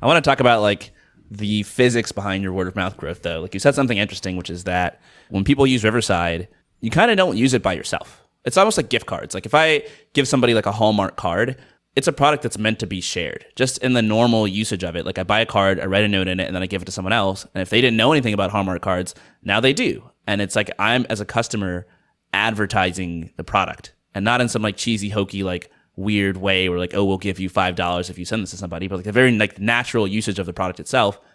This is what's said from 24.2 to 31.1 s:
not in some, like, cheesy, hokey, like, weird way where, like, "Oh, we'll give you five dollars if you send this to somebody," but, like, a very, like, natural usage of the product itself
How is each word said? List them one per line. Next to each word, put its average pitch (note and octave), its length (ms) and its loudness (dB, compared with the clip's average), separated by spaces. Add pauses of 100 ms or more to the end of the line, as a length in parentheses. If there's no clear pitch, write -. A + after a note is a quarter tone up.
not A#2+ 160 2
in A#2+ 80 2
some, A2 140 -2
like, G#2 140 -2
cheesy, G#2 340 -2
hokey, G2+ 320 -2
like, F2+ 280 -6 (260)
weird G2 420 0
way F#2 320 2
where, F2 80 0
like, F2+ 160 -4
"Oh, G2+ 100 2
we'll F#2+ 140 2
give F#2 200 -4
you F#2+ 120 -4
five F#2 240 0
dollars F2+ 340 -2
if F#2 100 -14
you F2+ 60 -8
send A2 180 -4
this F2+ 100 -10
to F#2 40 -14
somebody," F#2 320 -8
but, F#2+ 80 -6
like, F2+ 100 -8
a G#2 60 -6
very, B2+ 200 6
like, G#2 280 0
natural A#2 460 0
usage G2+ 320 -2
of F#2 80 -4
the F2+ 80 -10
product F#2 260 -6
itself G2+ 400 0 (140)